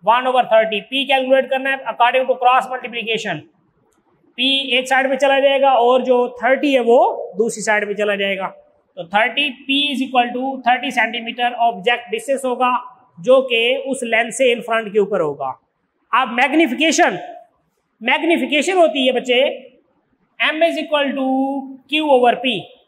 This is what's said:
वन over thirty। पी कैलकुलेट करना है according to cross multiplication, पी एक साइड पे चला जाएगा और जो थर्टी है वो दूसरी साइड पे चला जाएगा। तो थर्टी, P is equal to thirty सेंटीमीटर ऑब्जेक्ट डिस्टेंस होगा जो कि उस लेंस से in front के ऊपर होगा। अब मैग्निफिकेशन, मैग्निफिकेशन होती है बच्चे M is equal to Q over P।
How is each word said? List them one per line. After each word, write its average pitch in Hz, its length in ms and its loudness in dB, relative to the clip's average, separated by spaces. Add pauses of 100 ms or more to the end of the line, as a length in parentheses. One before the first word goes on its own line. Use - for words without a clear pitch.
वन 240 120 4
over 254 220 0
thirty। 220 380 2
पी 269 240 -4
कैलकुलेट 262 460 2
करना 269 200 -2
है 269 60 -2
according 247 460 0
to 262 80 -2
cross 254 320 4
multiplication, 226 760 -6 (1000)
पी 269 420 0
एक 254 100 -4
साइड 262 220 0
पे 269 60 -2
चला 277 240 2
जाएगा 269 320 4
और 247 300 4
जो 247 260 2
थर्टी 262 460 0
है 254 60 6
वो 269 560 2
दूसरी 220 260 -2
साइड 208 240 0
पे 202 80 -6
चला 208 220 -2
जाएगा। 196 300 -4 (500)
तो 180 80 -10
थर्टी, 240 460 0
P 277 460 -4
is 269 120 -4
equal 240 280 0
to 262 320 -6
thirty 254 220 0
सेंटीमीटर 233 600 -4
ऑब्जेक्ट 233 580 -2
डिस्टेंस 233 340 -4
होगा 247 560 -2 (200)
जो 254 220 4
कि 240 440 0
उस 262 180 -4
लेंस 226 300 -2
से 247 220 2
in 220 60 -10
front 226 300 -4
के 214 60 0
ऊपर 196 220 0
होगा। 139 400 -6 (540)
अब 247 140 2
मैग्निफिकेशन, 277 880 2 (840)
मैग्निफिकेशन 285 720 0
होती 302 300 2
है 254 60 2
बच्चे 247 580 -2 (800)
M 302 60 -2
is 320 200 2
equal 294 320 -2
to 269 220 -4 (680)
Q 311 140 0 (100)
over 240 160 4 (120)
P। 220 140 -2 (280)